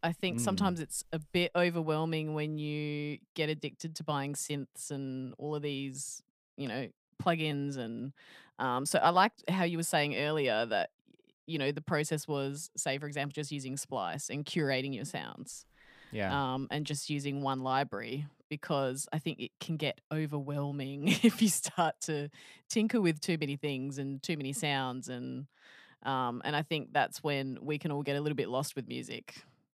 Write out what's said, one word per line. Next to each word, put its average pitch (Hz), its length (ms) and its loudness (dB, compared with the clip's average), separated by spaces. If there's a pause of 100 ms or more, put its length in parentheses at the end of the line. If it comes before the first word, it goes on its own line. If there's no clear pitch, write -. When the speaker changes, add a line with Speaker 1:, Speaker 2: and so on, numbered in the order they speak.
Speaker 1:
I 165 80 2
think 175 280 0
Speaker 2:
Mm. - 20 0
Speaker 1:
sometimes 190 400 4
it's - 320 -6
a 160 60 -2
bit 175 360 2
overwhelming 160 760 2
when 151 240 0
you 147 640 -2 (140)
get 156 160 0
addicted 156 460 -4
to - 80 -10
buying 143 300 -2
synths - 580 -6
and 131 460 -6
all 151 180 -4
of 147 60 -4
these, 135 600 -6 (360)
you 139 100 -4
know, 117 200 -4 (340)
plugins 147 560 0
and, 117 360 -6 (460)
um, 127 260 0
so - 140 4
I 165 100 8
liked 185 400 4
how 185 140 4
you 170 140 2
were 165 60 0
saying 147 340 2
earlier 135 500 2
that, 104 240 2 (560)
you 160 100 -2
know, 139 140 2
the 147 100 -4
process 151 460 0
was, 139 500 -2
say, 139 220 0
for 147 80 -6
example, 143 260 -2
just 147 180 -4
using 135 240 -4
Splice 107 540 -4
and 143 160 -4
curating 139 480 2
your 113 100 -4
sounds. - 600 -8 (460)
Speaker 2:
Yeah. 127 420 0
Speaker 1:
Um, 135 160 -2
and 147 160 -2
just 143 240 -4
using 143 320 -2
one 135 220 0
library, 131 640 0 (200)
because 139 640 0
I 156 80 -2
think - 200 -4
it 123 200 -6
can 165 180 -2
get 143 220 -2 (120)
overwhelming 143 960 -2
<laughs> - 160 4
if 226 180 8
you 214 80 8
start - 520 0
to 147 280 -2 (400)
tinker 220 320 4
with 160 180 4
too 170 200 0
many 143 180 -2
things 139 400 -2
and 139 240 -4
too 165 160 -2
many 139 160 -4
sounds. 131 560 0
And, 127 380 -6 (560)
um, 127 420 0
and 147 100 0
I 147 60 2
think 151 320 -2
that's - 300 2
when 135 380 0
we 147 180 -2
can 160 120 -2
all 147 120 0
get 143 120 2
a 143 60 2
little 151 160 2
bit 117 100 0
lost 131 280 -2
with 120 120 -6
music. 120 560 -10 (320)